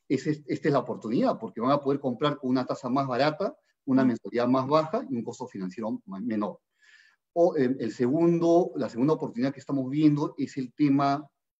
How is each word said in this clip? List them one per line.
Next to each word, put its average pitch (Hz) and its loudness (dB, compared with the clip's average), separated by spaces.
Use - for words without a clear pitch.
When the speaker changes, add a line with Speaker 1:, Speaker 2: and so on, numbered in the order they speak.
Speaker 1:
es, - -2
es, 151 -2
esta - -4
es 143 2
la 135 2
oportunidad, 117 -2
porque 110 -10
van 123 0
a 143 2
poder 139 0
comprar 139 -2
con 127 -4
una 127 0
tasa 135 -6
más 135 0
barata, 151 0
una 131 4
Speaker 2:
Mm. - 4
Speaker 1:
mensualidad 117 0
más 127 2
baja 156 0
y 135 -6
un 117 -4
costo 120 -12
financiero 107 -8
ma-, 95 -12
menor. 107 -4
O, 170 4
eh, 131 2
el 113 -4
segundo, 165 4
la 113 -4
segunda 135 2
oportunidad 131 -2
que 135 -16
estamos 135 -4
viendo 147 2
es - -6
el 127 -8
tema 139 2